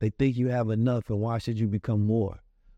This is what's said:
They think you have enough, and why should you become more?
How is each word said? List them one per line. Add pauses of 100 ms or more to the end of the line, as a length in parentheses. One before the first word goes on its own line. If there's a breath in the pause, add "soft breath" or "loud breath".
They
think
you
have
enough,
and
why
should
you
become
more? (380)